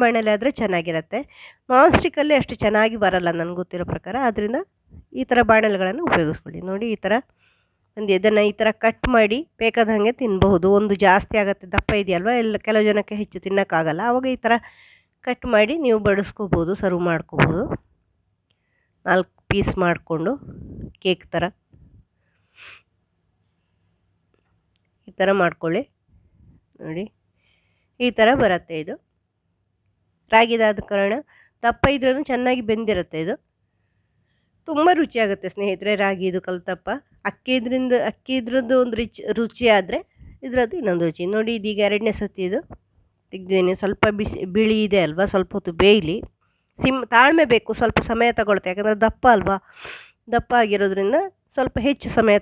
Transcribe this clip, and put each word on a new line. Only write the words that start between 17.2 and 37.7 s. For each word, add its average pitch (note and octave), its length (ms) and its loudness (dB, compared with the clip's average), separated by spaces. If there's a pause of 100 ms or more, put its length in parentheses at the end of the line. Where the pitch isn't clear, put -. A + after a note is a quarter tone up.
ನಾಲ್ಕು F#3 260 0 (180)
ಪೀಸ್ G3 220 0 (120)
ಮಾಡ್ಕೊಂಡು E3+ 480 -2 (720)
ಕೇಕ್ F3+ 200 -2 (100)
ಥರ E3+ 100 -2 (3750)
ಈ F#3+ 100 -20
ಥರ F#3+ 120 2 (100)
ಮಾಡ್ಕೊಳ್ಳಿ. E3+ 420 -2 (1040)
ನೋಡಿ D#3+ 200 -10 (960)
ಈ B3 80 0 (100)
ಥರ A3 180 4
ಬರತ್ತೆ F#3 440 0
ಇದು. F3+ 140 -10 (1400)
ರಾಗಿದಾದ A3+ 560 4
ಕಾರಣ G3+ 260 0 (500)
ದಪ್ಪ A#3 200 -2 (120)
ಇದ್ರೂ C4 340 0
ಚೆನ್ನಾಗಿ B3 400 -2
ಬೆಂದಿರತ್ತೆ G#3 540 -4
ಇದು. G3+ 100 -4 (1300)
ತುಂಬ D#4 200 2 (120)
ರುಚಿಯಾಗುತ್ತೆ G3+ 480 -2
ಸ್ನೇಹಿತರೆ G3+ 480 -4
ರಾಗಿದು F#3 500 -2
ಕಲ್ತಪ್ಪ. F3+ 420 -8 (400)
ಅಕ್ಕಿ - 280 -6
ಇದ್ರಿಂದ, B3 360 -2 (160)